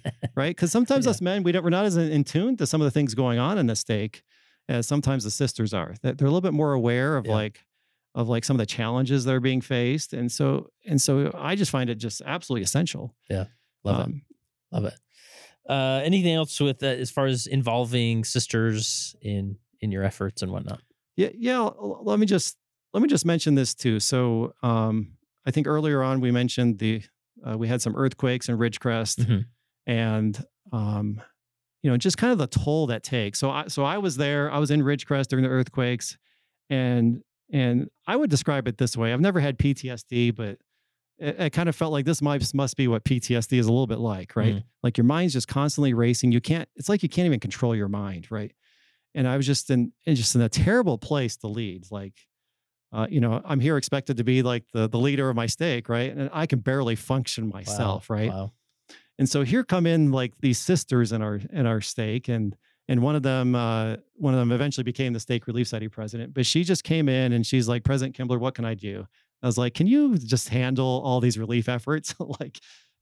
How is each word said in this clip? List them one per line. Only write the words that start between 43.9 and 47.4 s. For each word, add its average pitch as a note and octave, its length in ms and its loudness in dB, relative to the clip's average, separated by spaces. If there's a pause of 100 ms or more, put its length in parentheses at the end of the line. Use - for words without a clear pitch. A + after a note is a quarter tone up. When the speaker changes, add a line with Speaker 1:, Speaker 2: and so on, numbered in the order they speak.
Speaker 2:
like, G2+ 360 -4
right? A2 200 2
Speaker 1:
Mm-hmm. G#2 120 -6 (160)
Speaker 2:
Like, B2 140 -2
your A#2 80 6
mind's D#3+ 280 4
just B2+ 140 -2
constantly C#3+ 460 0
racing. A#2+ 400 2
You A#2 80 4
can't, E3 340 -2
it's - 140 -6
like G#3 140 2
you E3+ 60 0
can't F3+ 180 0
even C3+ 120 2
control A#2 360 -2